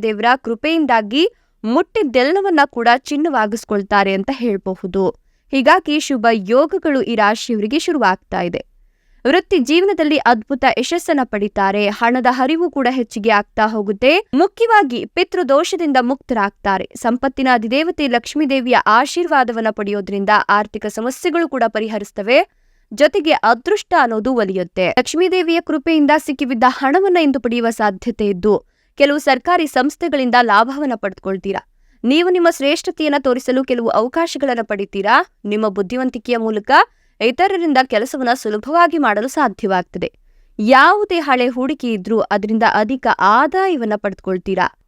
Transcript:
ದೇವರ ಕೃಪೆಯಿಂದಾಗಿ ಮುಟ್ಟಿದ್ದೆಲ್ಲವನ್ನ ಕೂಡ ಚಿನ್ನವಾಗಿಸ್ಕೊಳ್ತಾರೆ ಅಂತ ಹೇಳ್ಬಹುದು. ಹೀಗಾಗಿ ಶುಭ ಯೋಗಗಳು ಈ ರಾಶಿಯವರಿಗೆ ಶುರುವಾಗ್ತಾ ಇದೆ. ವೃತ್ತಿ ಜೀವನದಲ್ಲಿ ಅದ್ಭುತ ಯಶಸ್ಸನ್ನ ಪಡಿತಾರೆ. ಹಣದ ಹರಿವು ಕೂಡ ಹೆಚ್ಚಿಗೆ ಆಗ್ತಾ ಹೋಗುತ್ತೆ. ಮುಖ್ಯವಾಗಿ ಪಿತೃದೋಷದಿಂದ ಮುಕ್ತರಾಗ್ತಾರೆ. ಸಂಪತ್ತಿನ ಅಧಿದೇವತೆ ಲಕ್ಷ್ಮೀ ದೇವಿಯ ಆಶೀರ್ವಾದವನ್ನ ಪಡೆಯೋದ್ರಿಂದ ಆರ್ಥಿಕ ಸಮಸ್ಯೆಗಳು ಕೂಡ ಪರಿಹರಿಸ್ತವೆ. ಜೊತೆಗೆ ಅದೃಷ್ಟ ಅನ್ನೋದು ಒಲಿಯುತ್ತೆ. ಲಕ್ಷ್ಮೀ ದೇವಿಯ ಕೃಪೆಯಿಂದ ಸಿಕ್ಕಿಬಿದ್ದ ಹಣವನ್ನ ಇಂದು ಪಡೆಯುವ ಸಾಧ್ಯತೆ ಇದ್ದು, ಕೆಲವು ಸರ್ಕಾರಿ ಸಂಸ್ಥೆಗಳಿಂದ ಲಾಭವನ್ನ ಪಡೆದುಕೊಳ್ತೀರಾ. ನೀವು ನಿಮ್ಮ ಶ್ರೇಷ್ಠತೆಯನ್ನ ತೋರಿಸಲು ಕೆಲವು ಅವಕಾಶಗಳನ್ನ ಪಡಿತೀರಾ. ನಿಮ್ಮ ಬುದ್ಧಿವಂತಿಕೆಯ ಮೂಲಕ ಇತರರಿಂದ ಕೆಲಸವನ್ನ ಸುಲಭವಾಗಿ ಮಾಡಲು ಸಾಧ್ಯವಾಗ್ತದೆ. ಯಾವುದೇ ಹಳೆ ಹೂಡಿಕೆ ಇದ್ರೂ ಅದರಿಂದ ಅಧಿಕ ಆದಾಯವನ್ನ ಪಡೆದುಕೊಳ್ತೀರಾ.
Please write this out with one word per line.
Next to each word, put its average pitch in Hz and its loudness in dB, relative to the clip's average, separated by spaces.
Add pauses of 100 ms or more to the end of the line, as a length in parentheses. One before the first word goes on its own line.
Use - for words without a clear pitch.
ದೇವರ 214 -4 (100)
ಕೃಪೆಯಿಂದಾಗಿ 262 0 (340)
ಮುಟ್ಟಿದ್ದೆಲ್ಲವನ್ನ 311 0
ಕೂಡ 233 -4 (100)
ಚಿನ್ನವಾಗಿಸ್ಕೊಳ್ತಾರೆ 214 -2
ಅಂತ 196 -4
ಹೇಳ್ಬಹುದು. 190 -4 (420)
ಹೀಗಾಗಿ 302 2
ಶುಭ 247 -2
ಯೋಗಗಳು 262 0
ಈ 233 -4
ರಾಶಿಯವರಿಗೆ 214 0
ಶುರುವಾಗ್ತಾ 202 -2
ಇದೆ. 175 -6 (580)
ವೃತ್ತಿ 349 2
ಜೀವನದಲ್ಲಿ 311 0
ಅದ್ಭುತ 247 0 (120)
ಯಶಸ್ಸನ್ನ 311 -2
ಪಡಿತಾರೆ. 202 -2
ಹಣದ 240 -2
ಹರಿವು 269 0
ಕೂಡ 269 -2
ಹೆಚ್ಚಿಗೆ 226 -4
ಆಗ್ತಾ 214 0
ಹೋಗುತ್ತೆ. 220 0
ಮುಖ್ಯವಾಗಿ 381 2
ಪಿತೃದೋಷದಿಂದ 330 0
ಮುಕ್ತರಾಗ್ತಾರೆ. 214 -4
ಸಂಪತ್ತಿನ 262 -2
ಅಧಿದೇವತೆ 269 0
ಲಕ್ಷ್ಮೀ 240 -2
ದೇವಿಯ 254 0
ಆಶೀರ್ವಾದವನ್ನ 247 0
ಪಡೆಯೋದ್ರಿಂದ 202 -4 (200)
ಆರ್ಥಿಕ 208 -2
ಸಮಸ್ಯೆಗಳು 285 -4
ಕೂಡ 247 -2
ಪರಿಹರಿಸ್ತವೆ. 220 -2 (440)
ಜೊತೆಗೆ 302 2
ಅದೃಷ್ಟ 254 0
ಅನ್ನೋದು 233 0
ಒಲಿಯುತ್ತೆ. 190 -2
ಲಕ್ಷ್ಮೀ 311 0
ದೇವಿಯ 339 0
ಕೃಪೆಯಿಂದ 311 0
ಸಿಕ್ಕಿಬಿದ್ದ 262 -4
ಹಣವನ್ನ 349 2
ಇಂದು 285 2
ಪಡೆಯುವ 233 -2
ಸಾಧ್ಯತೆ 214 -4
ಇದ್ದು, 196 0 (340)
ಕೆಲವು 285 4
ಸರ್ಕಾರಿ 302 0
ಸಂಸ್ಥೆಗಳಿಂದ 269 -2
ಲಾಭವನ್ನ 247 2
ಪಡೆದುಕೊಳ್ತೀರಾ. 190 -8 (360)
ನೀವು 320 2
ನಿಮ್ಮ 359 2
ಶ್ರೇಷ್ಠತೆಯನ್ನ 294 -2
ತೋರಿಸಲು 254 -2
ಕೆಲವು 240 -2
ಅವಕಾಶಗಳನ್ನ 262 -2
ಪಡಿತೀರಾ. 208 0 (200)
ನಿಮ್ಮ 214 -2
ಬುದ್ಧಿವಂತಿಕೆಯ 233 -4
ಮೂಲಕ 220 -4 (540)
ಇತರರಿಂದ 339 0
ಕೆಲಸವನ್ನ 254 -2
ಸುಲಭವಾಗಿ 269 0
ಮಾಡಲು 226 0
ಸಾಧ್ಯವಾಗ್ತದೆ. 196 -2 (460)
ಯಾವುದೇ 339 4
ಹಳೆ 262 0
ಹೂಡಿಕೆ 254 -4
ಇದ್ರೂ 208 -2
ಅದರಿಂದ 214 -2 (100)
ಅಧಿಕ 214 -2 (120)
ಆದಾಯವನ್ನ 262 2
ಪಡೆದುಕೊಳ್ತೀರಾ. 190 -4 (180)